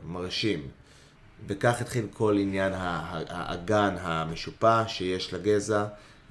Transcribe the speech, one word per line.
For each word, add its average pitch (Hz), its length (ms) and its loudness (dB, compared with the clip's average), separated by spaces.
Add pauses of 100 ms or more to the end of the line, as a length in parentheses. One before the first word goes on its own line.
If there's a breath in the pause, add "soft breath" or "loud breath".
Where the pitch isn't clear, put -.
מרשים. 90 640 -2 (800 loud breath)
וכך 117 340 2
התחיל 117 320 -2
כל 107 260 4
עניין 95 340 2
ה-, 92 60 -4
ה-, 85 500 -4
האגן 90 680 0
המשופע 82 880 2
שיש 92 460 -2
לגזע, 104 520 2 (460 loud breath)